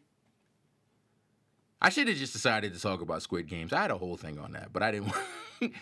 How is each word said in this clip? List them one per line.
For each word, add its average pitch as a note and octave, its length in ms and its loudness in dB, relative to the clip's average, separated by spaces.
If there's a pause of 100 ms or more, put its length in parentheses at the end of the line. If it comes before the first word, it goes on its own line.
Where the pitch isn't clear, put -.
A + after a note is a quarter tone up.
(1800)
I F#3+ 80 10
should C4+ 180 4
have G3 80 4
just C3+ 160 -2
decided G#2+ 400 2
to E2+ 80 -10
talk F#2+ 220 0
about D#2+ 180 -2
Squid F2 260 -2
Games. E2+ 280 -4
I F3+ 80 4
had G3+ 80 2
a G2 80 -2
whole F2 180 -4
thing D2+ 220 -8
on C#2+ 140 -10
that, - 200 -12
but F#2 100 0
I A2 80 4
didn't G2+ 180 0
<laughs> - 520 -6
want, A#3 220 0